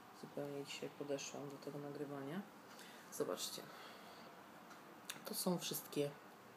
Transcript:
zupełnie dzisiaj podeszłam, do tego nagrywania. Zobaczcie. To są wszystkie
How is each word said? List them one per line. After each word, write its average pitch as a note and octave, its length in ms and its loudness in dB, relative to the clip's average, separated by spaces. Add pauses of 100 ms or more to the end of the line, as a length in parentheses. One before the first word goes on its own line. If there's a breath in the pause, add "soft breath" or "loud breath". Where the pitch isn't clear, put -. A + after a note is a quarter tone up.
(200)
zupełnie C#3+ 440 0
dzisiaj C#3 340 0
podeszłam, C#3 520 2
do C#3 60 -4
tego C#3+ 220 -2
nagrywania. C#3+ 640 0 (720 loud breath)
Zobaczcie. - 500 4 (1600 loud breath)
To - 100 -2
są F3+ 240 8
wszystkie - 520 4 (460)